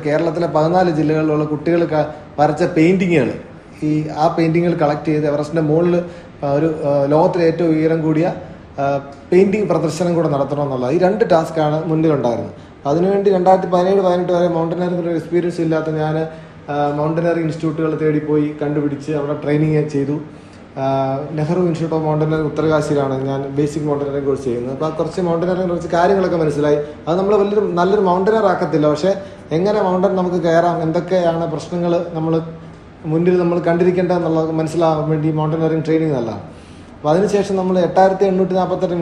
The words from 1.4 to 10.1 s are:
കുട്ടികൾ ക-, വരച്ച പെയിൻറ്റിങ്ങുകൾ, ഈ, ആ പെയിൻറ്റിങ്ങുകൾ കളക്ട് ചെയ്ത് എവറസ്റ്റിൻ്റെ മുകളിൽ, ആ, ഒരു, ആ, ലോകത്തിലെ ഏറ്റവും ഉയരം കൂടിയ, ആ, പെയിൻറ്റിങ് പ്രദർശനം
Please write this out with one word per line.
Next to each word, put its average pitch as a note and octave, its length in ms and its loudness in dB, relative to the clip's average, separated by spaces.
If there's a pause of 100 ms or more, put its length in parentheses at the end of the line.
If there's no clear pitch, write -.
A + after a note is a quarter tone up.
കുട്ടികൾ E3+ 280 0 (120)
ക-, D3+ 140 0 (320)
വരച്ച D3+ 220 2 (160)
പെയിൻറ്റിങ്ങുകൾ, E3+ 520 4 (580)
ഈ, - 20 0 (320)
ആ - 20 4 (120)
പെയിൻറ്റിങ്ങുകൾ E3 440 2
കളക്ട് D3+ 300 0
ചെയ്ത് D3+ 200 0
എവറസ്റ്റിൻ്റെ D3+ 380 -2
മുകളിൽ, E3+ 280 2
ആ, - 520 -6 (100)
ഒരു, D#3+ 100 2 (200)
ആ, C#3+ 40 2 (200)
ലോകത്തിലെ E3 380 4
ഏറ്റവും E3 240 0
ഉയരം D#3+ 320 2
കൂടിയ, D#3 200 2 (560)
ആ, - 20 0 (460)
പെയിൻറ്റിങ് G3 420 4
പ്രദർശനം E3 440 -2